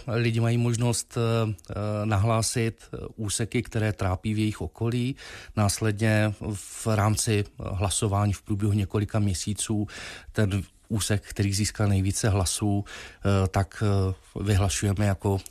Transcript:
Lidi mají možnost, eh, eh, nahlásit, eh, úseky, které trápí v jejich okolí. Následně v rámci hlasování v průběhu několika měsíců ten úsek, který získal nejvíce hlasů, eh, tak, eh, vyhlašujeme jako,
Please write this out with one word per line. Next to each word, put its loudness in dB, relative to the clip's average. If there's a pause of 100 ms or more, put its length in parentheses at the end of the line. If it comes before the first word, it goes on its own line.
Lidi 0
mají 2
možnost, -2
eh, 0 (160)
eh, -10 (300)
nahlásit, 0 (120)
eh, -10 (180)
úseky, -2
které -2
trápí -2
v 0
jejich 0
okolí. -2 (400)
Následně 2 (200)
v -10
rámci 2 (160)
hlasování 0
v -6
průběhu 0
několika 0
měsíců -2 (440)
ten 0 (240)
úsek, -2
který 0
získal 0
nejvíce 2
hlasů, 0
eh, 0
tak, -2
eh, 2 (300)
vyhlašujeme 2
jako, 2 (140)